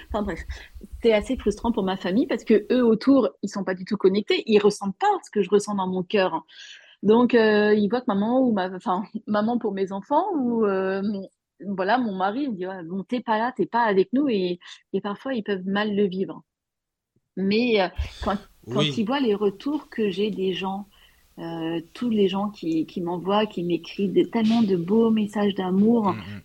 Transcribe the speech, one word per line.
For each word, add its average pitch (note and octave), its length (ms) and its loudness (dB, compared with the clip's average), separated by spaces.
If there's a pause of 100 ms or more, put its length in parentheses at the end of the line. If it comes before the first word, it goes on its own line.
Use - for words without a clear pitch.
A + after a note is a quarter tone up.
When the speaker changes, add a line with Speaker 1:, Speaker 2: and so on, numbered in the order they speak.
Speaker 1:
Enfin G#3+ 140 -4
bref, F#3 160 -6 (640)
c'est A3+ 100 6
assez G#3+ 240 0
frustrant A3+ 360 -2
pour A3 100 -2
ma F#3 140 0
famille G3+ 320 0
parce A#3 160 -4
que G#3 260 4
eux B3 160 4
autour, A3+ 440 4 (120)
ils G3+ 60 -6
sont G3 160 -8
pas F#3+ 100 -2
du F#3 100 -10
tout G3+ 120 -4
connectés, G3+ 500 2
ils G#3 140 6
ressentent G3+ 360 0
pas G4+ 120 0 (160)
ce - 80 -20
que G#3 100 0
je F3+ 80 -4
ressens G3+ 240 2
dans F#3+ 140 -2
mon F#3 160 -2
cœur. F3+ 400 0 (580)
Donc, A3+ 320 4
euh, G#3+ 400 6
ils G#3 140 2
voient B3 140 -2
que - 40 -10
maman A3 400 0
ou A#3+ 60 2
ma, F#3+ 200 -2
enfin, F#3 300 -2 (120)
<laughs> - 120 -12
maman G#3+ 320 0
pour A3 140 -2
mes F#3+ 180 -4
enfants C#4+ 360 0 (100)
ou, A#3+ 280 0
euh, F#3+ 380 0
mon, G3 260 -6 (460)
voilà, F#3+ 240 0
mon A3 160 -2
mari G#3 340 -2
me A3+ 60 -6
dit, « F3+ 140 -6
Ouais, F#3+ 160 -10
bon, F3+ 180 -8
t'es A#3+ 180 -4
pas A3 180 0
là, A#3+ 180 -2
t'es F3 100 0
pas A#3 160 0
avec F#3+ 300 2
nous. » C#4 180 2
Et, F3+ 300 -2 (320)
et G3 80 -2
parfois, G#3 340 -6
ils A3 80 -2
peuvent F#3+ 240 -4
mal G3+ 300 -2
le G#3 100 4
vivre. F3+ 380 -6 (920)
Mais, G#3 460 2
euh, F3+ 60 0 (340)
quand, G3+ 140 -2 (340)
quand C3 100 0
Speaker 2:
Oui. D3 160 0
Speaker 1:
ils A3+ 80 0
voient C4+ 160 -2
les A3+ 140 2
retours G#3+ 540 -4
que G#3+ 220 -2
j'ai G3+ 200 -2
des F#3 220 -2
gens, F#3+ 340 -6 (520)
euh, E3 420 -6 (120)
tous B3 160 -4
les G#3 200 4
gens G3 200 -2
qui, E3 380 -4
qui - 160 -8
m'envoient, F3+ 440 0
qui G#3 160 -8
m'écrivent F3 500 -4
des, F3+ 180 4
tellement A3+ 320 2
de F#3+ 140 2
beaux G#3+ 340 2
messages G#3 440 0
d'amour, G3 580 2
Speaker 2:
Mm, - 40 -4
mm. G2+ 280 -12